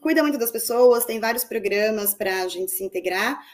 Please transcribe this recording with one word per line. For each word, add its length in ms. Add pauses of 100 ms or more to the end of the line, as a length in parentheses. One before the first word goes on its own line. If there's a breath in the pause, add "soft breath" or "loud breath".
cuida 200
muito 160
das 140
pessoas, 540
tem 160
vários 240
programas 680
pra 360
gente 220
se 120
integrar, 560 (140 loud breath)